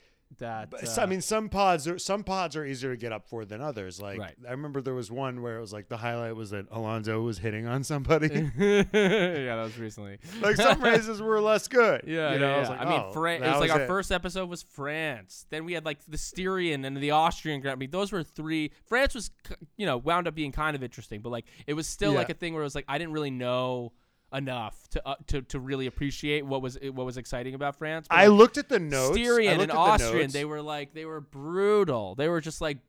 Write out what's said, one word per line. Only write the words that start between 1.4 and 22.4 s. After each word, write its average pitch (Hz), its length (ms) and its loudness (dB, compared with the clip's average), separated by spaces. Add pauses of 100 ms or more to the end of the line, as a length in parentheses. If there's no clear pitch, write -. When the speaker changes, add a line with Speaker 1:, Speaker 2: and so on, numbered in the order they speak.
Speaker 2:
pods 180 360 2
are, 175 120 -4
some 196 260 -4
pods 180 320 -4
are 156 80 -6
easier 135 280 -6
to 123 40 -8
get 113 160 -8
up 107 160 -10
for 113 160 -10
than 104 160 -10
others. 101 400 -8
Like, 98 180 -10
Speaker 1:
Right. 90 160 -12 (140)
Speaker 2:
I 120 40 -8
remember 139 280 -6
there 131 140 -4
was 120 160 -8
one 123 320 -6
where 117 160 -8
it - 20 -10
was 104 140 -12
like, 104 140 -12
the 117 100 -8
highlight 117 360 -4
was 110 160 -10
that 101 200 -8
Alonso 110 500 -4
was 117 180 -2
hitting 110 280 -4
on 127 180 -2
somebody. 151 440 2
Speaker 1:
<laughs> 151 300 0
Yeah, 185 1000 4
that 113 60 -2
was 113 160 -8
recently. 107 400 -12 (220)
Speaker 2:
Like, 208 160 4
some 202 240 6
Speaker 1:
<laughs> - 20 -6
Speaker 2:
races 226 380 4
were 220 220 2
less 214 260 2
good, 220 380 4
Speaker 1:
Yeah, 156 260 0
Speaker 2:
you 135 60 2
know? 139 100 4
Speaker 1:
yeah, 139 80 2
Speaker 2:
I 143 40 2
was 131 100 0
Speaker 1:
yeah. 131 60 -6
Speaker 2:
like, - 100 -4
Speaker 1:
I - 40 2
mean, 156 180 2
Speaker 2:
"Oh, 95 40 -12
Speaker 1:
Fran-, 165 300 -2
it - 20 0
Speaker 2:
that 127 80 2
Speaker 1:
was 143 80 4
like 160 100 4
Speaker 2:
was 156 60 6
Speaker 1:
our 143 60 4
Speaker 2:
it." 131 40 -2
Speaker 1:
first 185 240 -2
episode 185 380 -4
was 175 140 -12
France. 143 880 -8
Then 160 160 -8
we 175 80 -6
had, 160 100 -6
like, 151 220 -8
the 151 120 -12
Styrian 180 680 -2
and 135 100 -6
the 143 140 -2
Austrian 156 500 2
Grand 131 180 -6
Prix. 131 100 -8
Those 190 220 -4
were 196 120 -4
three. 156 480 -6 (160)
France 262 280 0
was, 226 160 -8 (160)
k-, - 80 -14 (220)
you 214 80 -6
know, 135 140 0
wound 170 280 0
up 156 80 -4
being 151 180 -6
kind 151 220 -2
of 139 80 -8
interesting, 117 380 -12
but, 117 100 -12
like, 117 140 -8 (220)
it 147 80 -4
was 151 120 -4
still, - 260 0
Speaker 2:
Yeah. 139 80 4
Speaker 1:
like, - 100 -2
a 165 40 -6
thing 165 200 -8